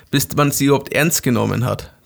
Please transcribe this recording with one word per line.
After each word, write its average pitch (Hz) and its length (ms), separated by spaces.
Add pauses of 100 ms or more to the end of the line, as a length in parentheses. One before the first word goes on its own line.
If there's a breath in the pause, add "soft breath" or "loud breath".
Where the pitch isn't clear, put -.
(100)
bis 139 240
man 147 160
sie 139 160
überhaupt 139 260
ernst 156 300
genommen 107 420
hat, - 300 (120)